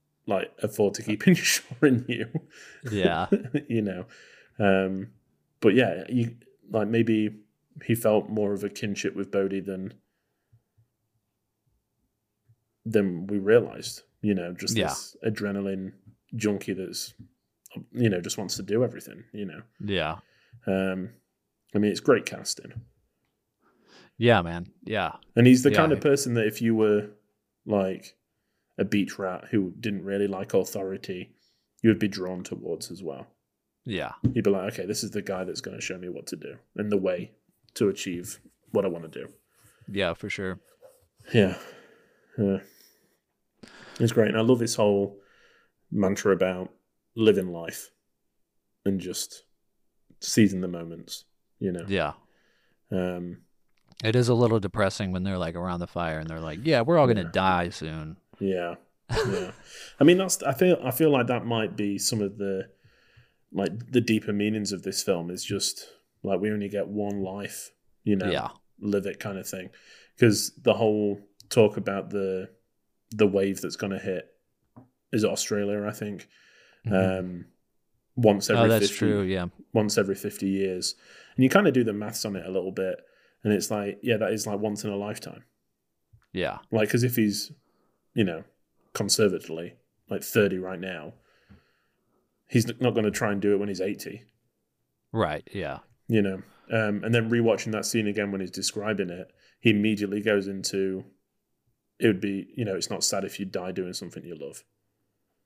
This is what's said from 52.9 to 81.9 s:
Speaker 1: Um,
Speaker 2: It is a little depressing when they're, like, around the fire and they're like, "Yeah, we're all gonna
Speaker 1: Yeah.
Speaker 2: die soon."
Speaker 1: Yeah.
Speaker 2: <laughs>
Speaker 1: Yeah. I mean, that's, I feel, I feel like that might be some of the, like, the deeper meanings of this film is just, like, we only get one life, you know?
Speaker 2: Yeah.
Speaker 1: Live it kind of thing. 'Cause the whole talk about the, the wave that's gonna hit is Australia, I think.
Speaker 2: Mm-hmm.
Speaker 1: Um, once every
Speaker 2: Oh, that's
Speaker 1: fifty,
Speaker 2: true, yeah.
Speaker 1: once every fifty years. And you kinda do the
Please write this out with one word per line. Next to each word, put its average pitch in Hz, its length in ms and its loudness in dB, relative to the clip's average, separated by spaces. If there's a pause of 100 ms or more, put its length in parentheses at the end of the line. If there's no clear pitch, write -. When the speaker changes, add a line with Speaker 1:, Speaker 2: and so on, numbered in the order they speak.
Speaker 1:
Um, 90 480 -4 (640)
Speaker 2:
It 113 120 2
is 123 140 4
a 123 60 6
little 113 240 4
depressing 98 520 -2
when 92 120 -2
they're, 95 160 -2
like, 82 160 -4
around 87 240 -6
the 85 80 -8
fire 80 320 -4
and 80 100 -10
they're 80 100 -10
like, 80 240 -10
"Yeah, 143 180 4
we're 160 180 4
all 139 80 8
gonna 107 160 4
Speaker 1:
Yeah. 82 80 -8
Speaker 2:
die 90 380 2
soon." 78 480 -10 (220)
Speaker 1:
Yeah. 90 360 -2 (340)
Speaker 2:
<laughs> 113 180 -2
Speaker 1:
Yeah. - 260 -6 (460)
I - 40 6
mean, 175 160 8
that's, 190 240 -4
I 135 100 0
feel, 180 300 4
I 127 80 -2
feel 156 180 4
like 127 180 4
that 117 200 -2
might 110 280 -2
be 101 220 -2
some 107 240 -2
of 101 160 -4
the, 98 320 -6 (800)
like, 98 400 -4
the 127 100 4
deeper 107 320 0
meanings 104 380 -2
of 90 120 -8
this 95 180 -6
film 87 300 -2
is 92 120 -8
just, - 480 -6 (300)
like, 98 180 -2
we 107 120 0
only 104 180 -4
get 101 200 -4
one 101 340 -4
life, 95 480 -10 (320)
you 104 120 4
know? 92 140 0
Speaker 2:
Yeah. 71 200 -2 (300)
Speaker 1:
Live 101 280 0
it - 120 -8
kind 98 200 -8
of 87 80 -12
thing. 95 240 -12 (480)
'Cause 107 320 4 (100)
the 110 140 6
whole 104 440 0 (300)
talk 107 280 6
about 98 340 -4
the, 95 400 -4 (580)
the 107 160 4
wave 98 360 2
that's - 160 -6
gonna 98 200 -4
hit 92 320 -6 (840)
is 107 140 0
Australia, 101 600 -2
I 107 40 -4
think. 104 360 -10 (580)
Speaker 2:
Mm-hmm. 95 400 2
Speaker 1:
Um, 90 200 -10 (720)
once 104 360 4
every 113 140 6
Speaker 2:
Oh, - 20 6
that's 107 220 4
Speaker 1:
fifty, - 80 -6
Speaker 2:
true, 104 260 2
yeah. 92 240 -2 (260)
Speaker 1:
once 107 240 2
every 98 180 2
fifty 98 340 -6
years. 95 440 -2 (420)
And 131 80 6
you 131 60 8
kinda 190 220 6
do 123 120 4
the 110 100 0